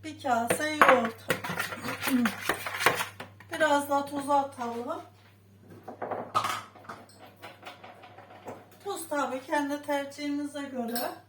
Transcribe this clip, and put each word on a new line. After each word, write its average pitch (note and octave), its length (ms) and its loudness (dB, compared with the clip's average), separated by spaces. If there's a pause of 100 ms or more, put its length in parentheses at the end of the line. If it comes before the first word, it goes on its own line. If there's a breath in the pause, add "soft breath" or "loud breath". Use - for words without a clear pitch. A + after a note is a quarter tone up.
bir D4+ 180 -10
kase B3 480 2
yoğurt. B3 560 6 (840)
<clears throat> C4 40 4 (1400)
Biraz C#4+ 380 4
da C#4 160 4
tuz C#4 240 -4
atalım. C4+ 720 0 (3750)
Tuz F#4+ 240 -4
tabii C4 380 0
kendi D4 360 2
tercihinize C#4+ 800 -2
göre. B3 480 -2 (180)